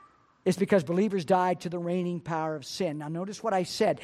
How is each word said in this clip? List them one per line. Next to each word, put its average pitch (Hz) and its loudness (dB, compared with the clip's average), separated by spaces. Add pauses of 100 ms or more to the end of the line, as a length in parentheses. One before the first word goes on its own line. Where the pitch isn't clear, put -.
(460)
It's 185 2
because 190 4
believers 185 0
died 180 4
to 180 -8
the 175 -6
reigning 175 -2
power 160 -4
of 135 -10
sin. 156 -4
Now, 147 -8
notice 185 -8
what 220 0
I 185 2
said. 175 2